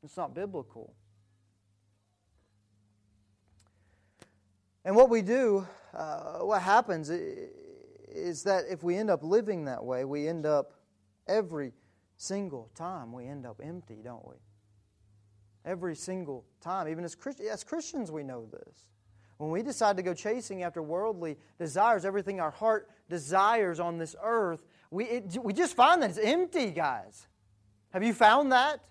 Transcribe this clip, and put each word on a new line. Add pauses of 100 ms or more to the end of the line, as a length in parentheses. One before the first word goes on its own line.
It's
not
biblical. (4000)
And
what
we
do, (280)
uh,
what
happens
i-, (600)
is
that
if
we
end
up
living
that
way,
we
end
up, (540)
every (440)
single
time,
we
end
up
empty,
don't
we? (1300)
Every
single (180)
time,
even
as
Christ-,
as
Christians,
we
know
this. (500)
When
we
decide
to
go
chasing
after
worldly (200)
desires,
everything
our
heart (180)
desires
on
this
earth, (240)
we,
it,
we
just
find
that
it's
empty,
guys. (640)
Have
you
found
that? (100)